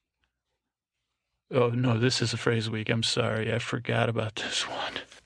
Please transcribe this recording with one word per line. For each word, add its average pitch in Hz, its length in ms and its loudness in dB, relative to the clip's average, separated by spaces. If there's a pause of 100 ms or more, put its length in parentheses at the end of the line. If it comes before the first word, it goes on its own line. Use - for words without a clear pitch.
(1500)
Oh, 123 180 4
no, 120 280 2
this 123 240 2
is 120 120 0
a 117 40 -2
phrase 113 300 0
of 113 60 -4
the 110 60 -2
week. 110 100 -4
I'm 117 140 2
sorry. 113 500 0
I 117 60 0
forgot 117 500 0
about 113 260 -2
this - 320 -4
one. - 260 -8 (320)